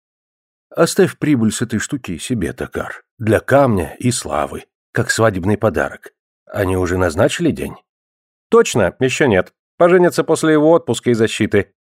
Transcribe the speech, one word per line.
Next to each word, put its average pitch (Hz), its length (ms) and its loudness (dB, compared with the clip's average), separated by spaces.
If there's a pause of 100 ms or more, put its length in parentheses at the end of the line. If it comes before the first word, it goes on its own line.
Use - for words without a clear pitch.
(760)
«Оставь 160 440 0
прибыль 120 340 0
с - 100 -6
этой 113 160 -4
штуки 101 400 -8
себе, 87 340 -6
Такар, - 520 -10 (120)
для 107 220 0
камня 113 600 0
и 123 100 0
славы, 73 540 -6 (260)
как 120 220 -4
свадебный 104 440 0
подарок. 76 580 -4 (320)
Они 95 300 -2
уже 92 220 -2
назначили 98 540 0
день?» - 240 -8 (720)
«Точно, 127 480 2
ещё 131 280 0
нет. 95 260 2 (240)
Поженятся 175 480 2
после 160 280 0
его 151 200 4
отпуска 131 380 0
и 120 40 4
защиты. 107 600 0 (100)